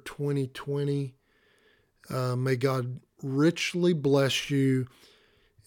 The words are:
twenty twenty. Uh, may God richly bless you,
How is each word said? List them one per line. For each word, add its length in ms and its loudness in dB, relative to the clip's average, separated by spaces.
twenty 420 -4
twenty. 680 -4
Uh, 260 -2
may 220 0
God 420 -2
richly 680 2
bless 580 2
you, 360 2